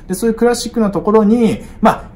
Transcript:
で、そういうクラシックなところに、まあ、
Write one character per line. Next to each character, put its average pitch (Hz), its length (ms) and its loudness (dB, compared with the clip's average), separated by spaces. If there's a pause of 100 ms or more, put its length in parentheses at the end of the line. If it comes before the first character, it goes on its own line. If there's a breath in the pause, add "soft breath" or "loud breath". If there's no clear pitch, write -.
で、 185 80 -6
そ 233 120 -2
う 226 40 2
い - 20 0
う 220 40 -6
ク 233 80 0
ラ 240 100 2
シ 233 140 -6
ッ 226 40 -12
ク 233 80 -2
な 202 100 0
と 165 100 -4
こ 208 120 0
ろ 220 120 4
に、 220 380 2 (180 loud breath)
ま 214 100 4
あ、 - 240 -6